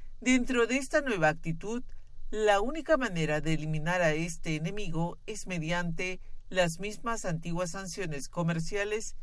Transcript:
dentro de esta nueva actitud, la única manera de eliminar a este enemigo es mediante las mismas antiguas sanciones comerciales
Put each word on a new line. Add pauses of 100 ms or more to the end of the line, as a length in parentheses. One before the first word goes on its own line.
(200)
dentro
de
esta
nueva
actitud, (480)
la
única
manera
de
eliminar
a
este
enemigo
es
mediante (300)
las
mismas
antiguas
sanciones
comerciales